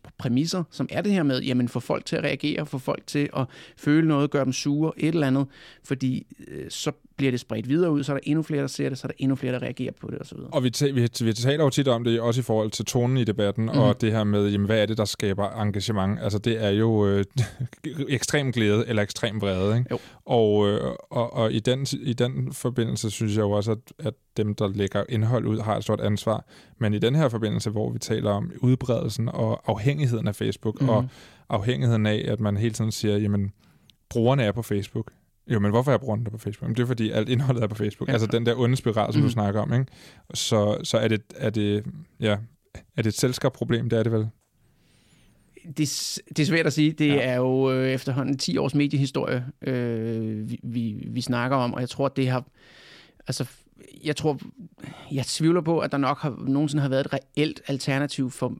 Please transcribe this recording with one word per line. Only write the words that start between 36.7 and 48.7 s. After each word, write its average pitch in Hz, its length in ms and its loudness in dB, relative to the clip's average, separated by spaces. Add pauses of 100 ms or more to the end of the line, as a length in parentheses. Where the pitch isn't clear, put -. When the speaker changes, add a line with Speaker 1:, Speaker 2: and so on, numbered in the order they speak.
Speaker 2:
det 123 60 0
er, 120 40 0
fordi 110 240 0
alt 110 180 0
indholdet 127 340 2
er 107 40 2
på 104 80 -6
Facebook. 110 340 -4
Speaker 1:
Ja. 135 40 0
Speaker 2:
Altså, 113 200 2
den 117 140 0
der 117 120 4
onde 123 180 4
spiral, 110 360 0
som 110 100 4
du 139 40 4
Speaker 1:
Mhm. 123 60 2
Speaker 2:
snakker 104 280 0
om, 104 120 -2
ikke? 131 140 2 (480)
Så, 104 500 2
så - 140 0
er 113 100 2
det, 107 140 2 (140)
er 110 140 -2
det, 104 340 0 (360)
ja, 107 160 2 (380)
er - 280 -6
det 110 40 0
et 104 80 0
selvskabt 127 400 0
problem? 117 360 -2
Det 117 80 2
er 110 40 2
det 113 100 0
vel? 110 160 0 (1500)
Speaker 1:
Det - 60 -2
er 143 40 4
s-, - 320 -6 (100)
det - 100 -6
er 151 80 2
svært 160 200 2
at 143 60 2
sige. 151 200 4
Det 151 160 2
Speaker 2:
Ja. 143 120 4 (100)
Speaker 1:
er 127 60 0
jo, 131 360 2
øh, 131 200 2
efterhånden 135 460 -2
ti - 180 -2
års 143 180 0